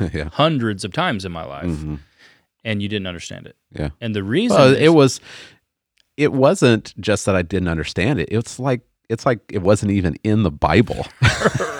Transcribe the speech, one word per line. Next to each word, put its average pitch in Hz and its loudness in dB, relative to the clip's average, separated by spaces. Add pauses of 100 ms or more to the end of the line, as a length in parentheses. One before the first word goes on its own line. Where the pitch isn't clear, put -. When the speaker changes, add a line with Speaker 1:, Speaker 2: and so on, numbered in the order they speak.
(100)
Speaker 1:
<laughs> - -10
Yeah. 76 -6
Speaker 2:
hundreds 120 -2
of 95 -10
times 151 -4
in 90 -10
my 82 -10
life," 71 -12
Speaker 1:
Mm-hmm. 76 -6 (680)
Speaker 2:
and 107 -4
you 101 -6
didn't 98 -6
understand 87 -14
it. - -20 (160)
Speaker 1:
Yeah. - -6 (120)
Speaker 2:
And 113 -6
the 104 -2
reason 196 0
Speaker 1:
Well, 139 8
Speaker 2:
is 123 0
Speaker 1:
it 160 6
was, 139 4 (960)
it 147 0
wasn't 135 2
just 101 -2
that 98 2
I 92 2
didn't 90 -2
understand 85 -2
it. - -4
It's 117 -4
like, 127 -2 (260)
it's - -4
like 123 0 (100)
it 98 -4
wasn't 101 2
even 95 2
in 107 2
the 80 0
Bible. 80 2 (160)
<laughs> - 4 (440)